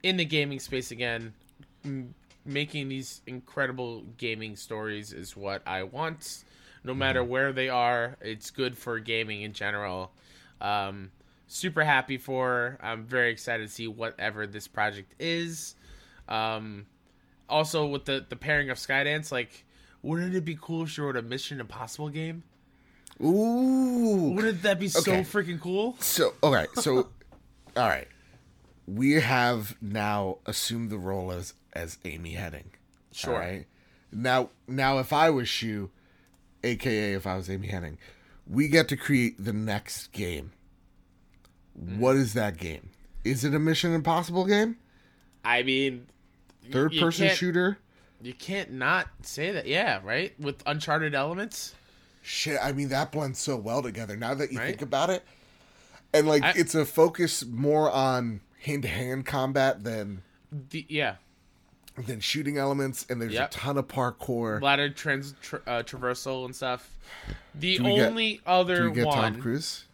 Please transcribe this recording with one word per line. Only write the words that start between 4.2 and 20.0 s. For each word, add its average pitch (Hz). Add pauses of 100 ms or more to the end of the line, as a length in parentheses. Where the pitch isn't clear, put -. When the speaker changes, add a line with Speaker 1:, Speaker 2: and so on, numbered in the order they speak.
Speaker 1:
stories 107
is -
what 98
I 95
want, 156 (400)
no 127
matter 135
Speaker 2:
Mm-hmm. 120
Speaker 1:
where 131
they 131
are. 120
It's 107
good 123
for 117
gaming 107
in 107
general. 101 (480)
Um, 98 (340)
super 160
happy 135
for 131
her. 123
I'm 113
very 120
excited 110
to -
see 113
whatever 107
this 104
project 101
is. 165 (520)
Um, 110 (640)
also 156
with 143
the, 135
the 123
pairing 143
of 127
Skydance, 147
like, 123 (360)